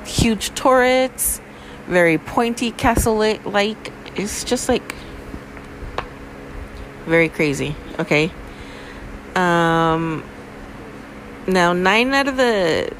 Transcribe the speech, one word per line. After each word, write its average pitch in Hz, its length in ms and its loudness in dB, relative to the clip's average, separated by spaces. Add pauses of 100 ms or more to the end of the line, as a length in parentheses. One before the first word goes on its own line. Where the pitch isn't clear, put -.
Huge - 520 0
turrets, 254 840 4 (460)
very 170 320 6
pointy 233 540 0
castle-like. 214 1200 2 (240)
It's - 280 -4
just, - 240 -2
like, - 280 0 (2000)
very 165 240 4
crazy, 147 460 0 (240)
okay? 160 320 2 (1040)
Um, 165 880 2 (1200)
now, 180 260 4
nine 208 400 4
out 277 140 4
of 262 100 -2
the 196 640 2